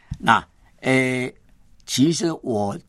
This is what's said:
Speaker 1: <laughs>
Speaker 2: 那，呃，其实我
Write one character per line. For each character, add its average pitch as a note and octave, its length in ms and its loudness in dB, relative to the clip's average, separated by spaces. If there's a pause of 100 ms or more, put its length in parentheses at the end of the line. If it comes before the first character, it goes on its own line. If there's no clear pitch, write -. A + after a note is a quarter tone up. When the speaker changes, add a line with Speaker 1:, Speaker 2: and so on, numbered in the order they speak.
Speaker 1:
<laughs> - 160 -14
Speaker 2:
那， A2 260 2 (360)
呃， B2+ 520 0 (540)
其 D3+ 260 2
实 E3 200 -2 (100)
我 G#2 340 -4 (120)